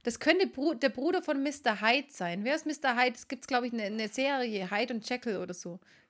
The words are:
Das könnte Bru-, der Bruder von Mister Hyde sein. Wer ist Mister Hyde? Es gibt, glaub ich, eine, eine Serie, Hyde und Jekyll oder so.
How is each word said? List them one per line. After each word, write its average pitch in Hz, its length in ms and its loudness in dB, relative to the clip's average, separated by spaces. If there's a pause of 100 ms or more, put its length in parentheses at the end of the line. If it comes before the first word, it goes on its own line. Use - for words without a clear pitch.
Das 226 160 -2
könnte 339 300 4
Bru-, 285 260 0
der 254 140 2
Bruder 320 340 0
von 294 200 -2
Mister 254 380 0
Hyde 247 300 4
sein. 180 320 -4
Wer 269 140 2
ist 311 100 -6
Mister 269 300 0
Hyde? 247 180 4
Es - 140 -14
gibt, - 180 -8
glaub 247 180 2
ich, 240 80 -4
eine, 226 120 -2
eine 214 240 -2
Serie, 247 640 0
Hyde 233 240 0
und 220 140 -6
Jekyll 240 280 -2
oder 180 180 -6
so. 180 240 -10 (320)